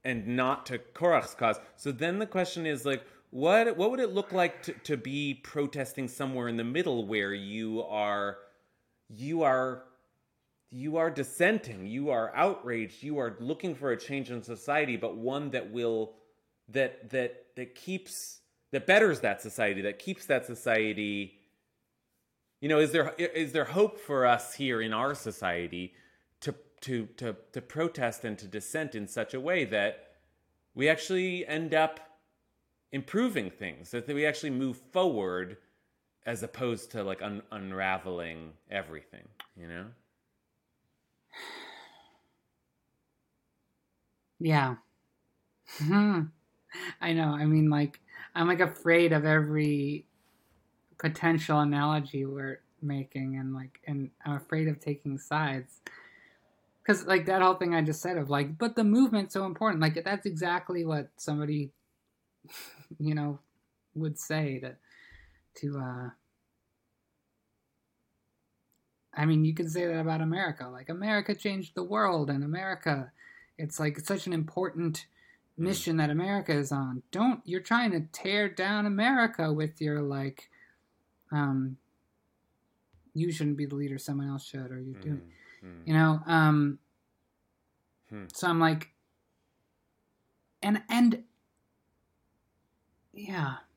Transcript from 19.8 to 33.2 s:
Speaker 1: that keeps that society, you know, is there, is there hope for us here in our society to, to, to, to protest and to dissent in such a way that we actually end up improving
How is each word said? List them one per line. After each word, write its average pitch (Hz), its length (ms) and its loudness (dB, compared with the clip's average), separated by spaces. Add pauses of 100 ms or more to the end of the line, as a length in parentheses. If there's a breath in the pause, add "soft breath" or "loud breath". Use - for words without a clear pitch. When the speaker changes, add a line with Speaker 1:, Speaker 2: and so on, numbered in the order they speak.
Speaker 1:
that 101 160 -2
keeps - 280 -10
that 127 200 0
society, 104 880 -2 (1300)
you 143 80 -4
know, 151 100 6
is 151 140 4
there, 156 260 2
is 160 340 -2
there 147 140 2
hope 196 340 2
for 135 240 0
us 120 300 4
here 123 260 -2
in 110 120 -2
our 131 220 0
society 90 800 -6 (480 soft breath)
to, 143 140 -6 (260)
to, 120 260 -4 (100)
to, 113 200 -8 (160)
to 127 80 -8
protest 143 640 -4
and 107 140 -6
to 104 80 -16
dissent 113 480 -8
in 104 120 -6
such - 280 -6
a 131 60 -6
way 165 260 0
that 101 460 -2 (640)
we 135 140 2
actually 180 580 -2
end 156 280 -4
up 156 260 2 (880)
improving 139 600 -2